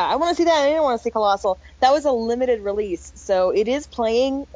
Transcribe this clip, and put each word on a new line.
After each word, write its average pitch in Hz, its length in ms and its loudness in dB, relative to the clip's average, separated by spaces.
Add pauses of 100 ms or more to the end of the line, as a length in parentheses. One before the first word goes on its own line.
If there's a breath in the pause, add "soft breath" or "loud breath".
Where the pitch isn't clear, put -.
I 190 100 -2
wanna 330 180 -2
see 339 100 0
that, 320 220 4
and 294 100 2
I 320 40 0
wanna 254 180 0
see 233 120 -6
Colossal. 202 480 0 (220 soft breath)
That 262 120 4
was 285 140 0
a 277 60 2
limited 233 500 -2
release, 202 540 -6
so 185 340 0
it 202 180 0
is 285 180 -2
playing 254 680 -2